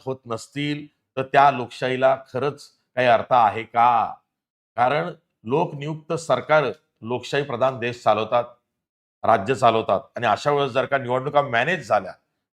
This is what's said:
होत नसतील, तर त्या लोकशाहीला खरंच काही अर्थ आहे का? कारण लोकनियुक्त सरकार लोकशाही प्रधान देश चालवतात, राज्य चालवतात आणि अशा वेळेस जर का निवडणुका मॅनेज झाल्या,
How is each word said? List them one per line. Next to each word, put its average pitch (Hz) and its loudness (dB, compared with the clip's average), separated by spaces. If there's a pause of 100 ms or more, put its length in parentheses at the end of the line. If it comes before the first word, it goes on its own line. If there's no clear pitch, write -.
होत 131 -6 (100)
नसतील, 147 -6 (300)
तर 131 -2
त्या 139 4
लोकशाहीला 127 0 (100)
खरंच 139 -6 (280)
काही 127 2
अर्थ 113 2
आहे 113 4
का? 117 2 (600)
कारण 147 0 (320)
लोकनियुक्त 151 -4
सरकार 156 2 (380)
लोकशाही 123 -4
प्रधान 131 -2
देश 120 -6
चालवतात, 110 2 (800)
राज्य 107 2
चालवतात 110 2 (160)
आणि 117 -4
अशा 107 0
वेळेस 143 0
जर 127 0
का 139 -2
निवडणुका 127 -2
मॅनेज 127 -2
झाल्या, 98 0 (460)